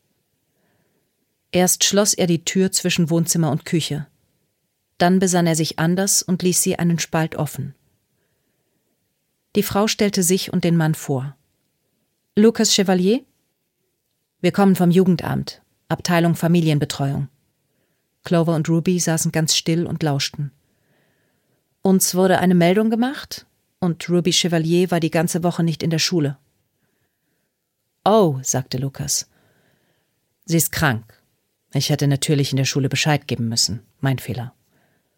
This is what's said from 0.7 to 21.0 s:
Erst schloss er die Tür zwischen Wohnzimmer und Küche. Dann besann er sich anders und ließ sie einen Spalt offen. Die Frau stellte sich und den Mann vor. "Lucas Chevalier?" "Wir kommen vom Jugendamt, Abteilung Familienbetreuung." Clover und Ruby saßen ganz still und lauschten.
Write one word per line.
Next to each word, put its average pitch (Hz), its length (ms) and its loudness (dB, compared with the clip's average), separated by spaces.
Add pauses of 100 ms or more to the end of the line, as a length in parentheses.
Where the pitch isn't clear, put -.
Erst 180 320 0
schloss 202 300 2
er 180 140 0
die 170 160 0
Tür 190 280 0
zwischen 175 380 0
Wohnzimmer 165 420 0
und 147 140 -4
Küche. 147 420 -4 (920)
Dann 180 220 4
besann 180 280 2
er 165 80 2
sich 156 240 -4
anders 180 420 0
und 175 220 -4
ließ 180 180 0
sie 185 160 -2
einen 170 220 0
Spalt 160 360 -4
offen. 135 380 -8 (1800)
Die 208 80 2
Frau 208 240 -2
stellte 202 340 0
sich 185 300 0
und 180 120 -2
den 170 120 2
Mann 160 200 2
vor. 139 400 -6 (1000)
"Lucas 220 380 4
Chevalier?" 196 500 2 (1160)
"Wir 180 100 2
kommen 196 240 4
vom 175 160 4
Jugendamt, 165 720 0 (260)
Abteilung 170 480 0
Familienbetreuung." 147 960 0 (920)
Clover 170 300 0
und 156 160 -2
Ruby 170 300 0
saßen 165 320 -2
ganz 160 240 0
still 165 320 -2
und 165 160 -8
lauschten. 143 480 -4 (1300)